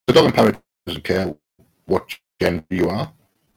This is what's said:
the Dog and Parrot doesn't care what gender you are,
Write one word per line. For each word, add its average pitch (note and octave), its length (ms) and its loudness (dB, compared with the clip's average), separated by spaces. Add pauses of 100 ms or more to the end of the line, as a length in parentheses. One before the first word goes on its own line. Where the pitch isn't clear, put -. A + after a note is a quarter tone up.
the B2 60 2
Dog - 120 6
and B2+ 80 2
Parrot A2 260 2 (280)
doesn't F2 160 -10
care F#2 320 -2 (500)
what - 320 -4 (220)
gender F2 300 -2
you F2 200 -2
are, A2 240 -6 (440)